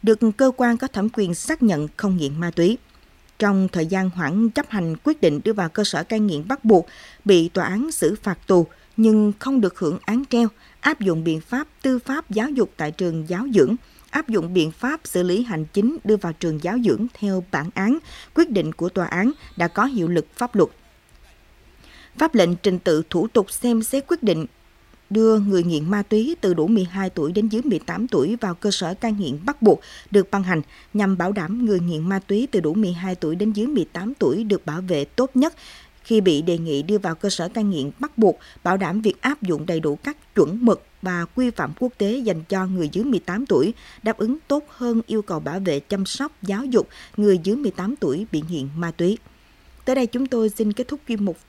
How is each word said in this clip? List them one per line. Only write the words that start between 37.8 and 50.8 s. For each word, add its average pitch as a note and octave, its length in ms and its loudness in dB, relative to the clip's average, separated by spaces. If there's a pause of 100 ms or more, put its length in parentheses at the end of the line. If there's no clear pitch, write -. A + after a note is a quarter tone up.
bắt - 180 -8
buộc, G3+ 220 4 (240)
bảo F3+ 140 2
đảm F#3+ 240 -2
việc G#3+ 200 -2
áp C#4+ 200 -2
dụng E3 240 -2
đầy E3+ 140 -2
đủ D3+ 160 -2
các - 400 -10
chuẩn G#3 300 4
mực G#3+ 180 4 (180)
và F3 240 -4 (100)
quy B3 160 0
phạm D3+ 280 -6
quốc B3 180 -2
tế G#3+ 200 0
dành G3 320 -2
cho F#3+ 160 -2
người F#3 260 -2
dưới G#3+ 140 -2
mười B3 140 0
tám G3+ 260 -6
tuổi, F3 280 2 (300)
đáp A3 140 -2
ứng A#3 200 -2 (100)
tốt D4 220 -2
hơn A#3 380 -2
yêu A3 140 -2
cầu F3+ 180 -6
bảo D#3 200 -6
vệ, E3+ 200 -2
chăm G3 260 -4
sóc, C#4+ 260 -8 (100)
giáo G3+ 240 -4
dục B3 220 0 (300)
người G3+ 260 4
dưới G3 120 0
mười C4+ 160 -4
tám G3 240 -6
tuổi F3+ 360 -4
bị D3+ 180 -2
nghiện C#3+ 180 -6 (100)
ma E3+ 140 -6
túy. F3+ 260 0 (680)
Tới B3+ 100 0
đây, B3+ 120 0
chúng B3 200 -4
tôi A3+ 220 0
xin G#3 240 -2
kết B3 140 -4